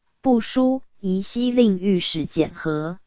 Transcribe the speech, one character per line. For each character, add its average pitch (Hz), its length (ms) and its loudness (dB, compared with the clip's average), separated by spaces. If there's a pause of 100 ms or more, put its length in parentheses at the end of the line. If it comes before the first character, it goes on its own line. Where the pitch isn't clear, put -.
(200)
不 247 200 2
书， 262 420 0 (180)
宜 190 200 -2
悉 240 300 -4
令 233 280 4
御 185 220 2
史 151 260 -4
检 156 280 -2
核。” 160 520 -6